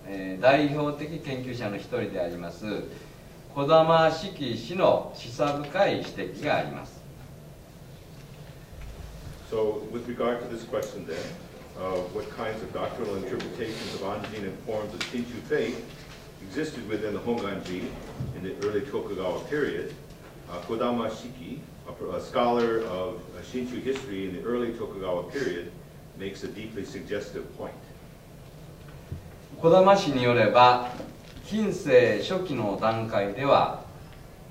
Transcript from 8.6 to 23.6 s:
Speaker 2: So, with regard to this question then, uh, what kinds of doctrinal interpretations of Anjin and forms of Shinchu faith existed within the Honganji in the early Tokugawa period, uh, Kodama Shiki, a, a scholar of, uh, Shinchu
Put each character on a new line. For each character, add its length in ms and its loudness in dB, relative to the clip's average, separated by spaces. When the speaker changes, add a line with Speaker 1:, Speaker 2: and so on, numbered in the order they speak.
Speaker 2:
So, 300 2
with 160 -6
regard 360 0
to 120 -6
this 140 -10
question 380 -4
then, 100 -6
uh, 240 -2
what 240 -4
kinds 260 -4
of 120 -8
doctrinal 420 -2
interpretations 800 -4
of 80 -6
Anjin 400 -4
and 240 -6
forms 260 -2
of 80 -8
Shinchu 480 -4
faith 340 0
existed 480 -4
within 240 0
the 60 -4
Honganji 680 -2
in 60 -8
the 120 -6
early 160 2
Tokugawa 680 -2
period, 460 0
uh, 100 -8
Kodama 500 0
Shiki, 480 -10
a, 280 -6
a 40 -4
scholar 640 2
of, 360 -4
uh, 60 -12
Shinchu 400 -6